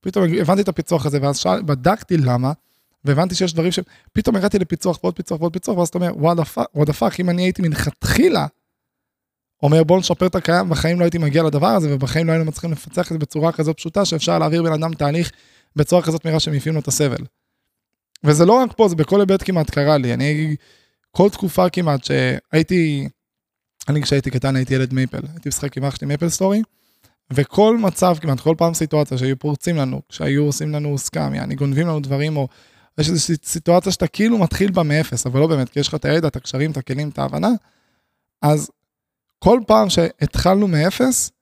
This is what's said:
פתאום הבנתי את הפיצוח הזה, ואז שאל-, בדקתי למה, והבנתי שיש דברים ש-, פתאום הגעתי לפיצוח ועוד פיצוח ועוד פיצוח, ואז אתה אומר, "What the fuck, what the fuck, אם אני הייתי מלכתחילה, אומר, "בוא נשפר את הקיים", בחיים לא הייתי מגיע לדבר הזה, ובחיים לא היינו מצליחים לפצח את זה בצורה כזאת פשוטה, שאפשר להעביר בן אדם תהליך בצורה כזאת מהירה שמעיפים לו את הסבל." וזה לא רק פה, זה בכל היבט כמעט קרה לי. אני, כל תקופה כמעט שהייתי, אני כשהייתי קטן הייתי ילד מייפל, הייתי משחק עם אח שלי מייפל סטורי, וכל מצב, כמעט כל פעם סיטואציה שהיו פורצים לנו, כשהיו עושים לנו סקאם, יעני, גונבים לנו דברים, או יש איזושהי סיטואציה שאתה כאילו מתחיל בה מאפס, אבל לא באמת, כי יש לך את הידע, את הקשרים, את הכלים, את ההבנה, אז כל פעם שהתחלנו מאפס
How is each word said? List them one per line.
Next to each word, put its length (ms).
פתאום 240
הבנתי 200
את 80
הפיצוח 380
הזה, 160
ואז 160
שאל-, 240
בדקתי 540
למה, 360
והבנתי 300
שיש 200
דברים 180
ש-, 80
פתאום 240
הגעתי 220
לפיצוח 460
ועוד 120
פיצוח 240
ועוד 120
פיצוח, 260
ואז 100
אתה 100
אומר, 120
"What 260
the 80
fuck, 360
what 60
the 60
fuck, 280
אם 100
אני 120
הייתי 200
מלכתחילה, 840
אומר, 220
"בוא 140
נשפר 280
את 80
הקיים", 340
בחיים 300
לא 60
הייתי 140
מגיע 240
לדבר 240
הזה, 280
ובחיים 320
לא 60
היינו 120
מצליחים 280
לפצח 340
את 60
זה 60
בצורה 340
כזאת 240
פשוטה, 280
שאפשר 340
להעביר 240
בן 100
אדם 220
תהליך 380
בצורה 260
כזאת 220
מהירה 160
שמעיפים 340
לו 60
את 80
הסבל." 360
וזה 200
לא 80
רק 240
פה, 120
זה 80
בכל 240
היבט 240
כמעט 260
קרה 280
לי. 160
אני, 420
כל 200
תקופה 400
כמעט 340
שהייתי, 1040
אני 140
כשהייתי 280
קטן 260
הייתי 180
ילד 180
מייפל, 300
הייתי 160
משחק 280
עם 80
אח 120
שלי 100
מייפל 220
סטורי, 340
וכל 460
מצב, 420
כמעט 200
כל 180
פעם 160
סיטואציה 440
שהיו 200
פורצים 380
לנו, 320
כשהיו 360
עושים 280
לנו 260
סקאם, 360
יעני, 200
גונבים 320
לנו 140
דברים, 360
או 120
יש 100
איזושהי 260
סיטואציה 480
שאתה 140
כאילו 320
מתחיל 320
בה 120
מאפס, 440
אבל 140
לא 60
באמת, 220
כי 120
יש 80
לך 60
את 100
הידע, 240
את 80
הקשרים, 340
את 60
הכלים, 320
את 100
ההבנה, 300
אז 280
כל 280
פעם 240
שהתחלנו 800
מאפס 600